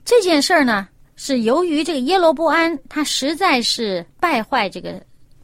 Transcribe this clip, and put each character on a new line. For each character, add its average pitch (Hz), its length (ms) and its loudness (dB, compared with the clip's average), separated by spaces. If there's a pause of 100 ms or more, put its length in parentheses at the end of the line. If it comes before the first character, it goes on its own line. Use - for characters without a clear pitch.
这 480 180 4
件 339 200 2
事 - 120 0
儿 311 100 4
呢， 208 240 0 (280)
是 262 260 -4
由 254 220 2
于 320 200 0
这 339 100 -4
个 285 60 -2
耶 294 180 0
罗 330 160 4
波 311 160 0
安 330 280 0 (120)
他 302 140 -4
实 285 320 -4
在 294 260 0
是 202 420 -4 (160)
败 320 220 0
坏 214 260 -2
这 180 140 -10
个， 175 180 -12 (440)